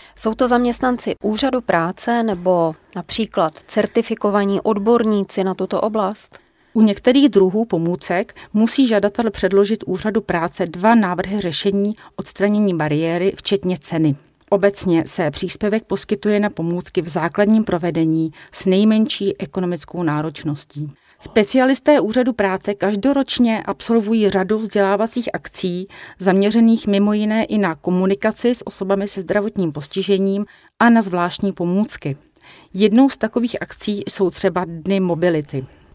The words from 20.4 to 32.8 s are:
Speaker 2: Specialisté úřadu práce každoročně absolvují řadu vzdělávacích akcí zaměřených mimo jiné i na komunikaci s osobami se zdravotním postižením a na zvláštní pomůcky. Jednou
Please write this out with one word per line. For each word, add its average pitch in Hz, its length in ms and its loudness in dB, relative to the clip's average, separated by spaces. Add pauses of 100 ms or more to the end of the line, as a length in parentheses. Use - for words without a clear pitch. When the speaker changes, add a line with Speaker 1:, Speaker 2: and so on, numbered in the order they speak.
Speaker 2:
Specialisté 262 800 2
úřadu 240 320 0
práce 196 400 -2
každoročně 226 920 0
absolvují 220 640 0
řadu 185 280 0
vzdělávacích 208 760 -2
akcí 180 540 -6 (320)
zaměřených 214 680 4
mimo 202 260 2
jiné 214 320 0
i 214 120 -2
na 185 180 0
komunikaci 196 800 0
s - 120 -12
osobami 196 400 -4
se 196 140 -8
zdravotním 196 500 -2
postižením 196 720 -2 (340)
a 233 100 6
na 226 120 6
zvláštní 180 500 -2
pomůcky. 175 640 -4 (560)
Jednou 214 360 4